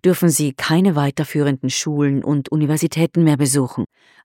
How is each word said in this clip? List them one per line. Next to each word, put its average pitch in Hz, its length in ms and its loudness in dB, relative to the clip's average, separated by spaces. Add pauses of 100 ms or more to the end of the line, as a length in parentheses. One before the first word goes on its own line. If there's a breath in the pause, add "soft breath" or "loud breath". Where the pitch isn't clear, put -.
dürfen 180 240 2
sie 151 240 0
keine 180 420 0
weiterführenden 143 760 -2
Schulen 143 520 -2
und 143 260 -2
Universitäten 156 760 0
mehr 151 120 4
besuchen. 131 480 -2 (400 soft breath)